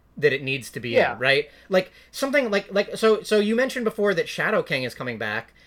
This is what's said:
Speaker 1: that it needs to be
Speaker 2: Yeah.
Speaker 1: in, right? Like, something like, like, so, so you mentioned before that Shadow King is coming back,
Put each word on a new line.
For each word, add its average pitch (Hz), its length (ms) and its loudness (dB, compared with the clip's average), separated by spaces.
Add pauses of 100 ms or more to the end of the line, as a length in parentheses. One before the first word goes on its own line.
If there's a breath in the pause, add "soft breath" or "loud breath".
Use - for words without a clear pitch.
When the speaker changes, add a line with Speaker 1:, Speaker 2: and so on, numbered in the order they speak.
(160)
Speaker 1:
that 139 160 4
it 139 100 -2
needs 131 280 -6
to 131 100 -10
be 117 100 -6
Speaker 2:
Yeah. 127 220 2
Speaker 1:
in, 110 60 -10
right? 135 320 2 (180 soft breath)
Like, 185 240 0 (180 soft breath)
something 269 400 0
like, 202 220 -2
like, 196 240 -2
so, 220 260 2
so 214 180 2
you 208 140 2
mentioned 254 300 -2
before 208 300 0
that 165 120 -2
Shadow 175 360 -2
King 135 220 -2
is 120 100 -6
coming 123 240 -8
back, 110 340 -6 (140 soft breath)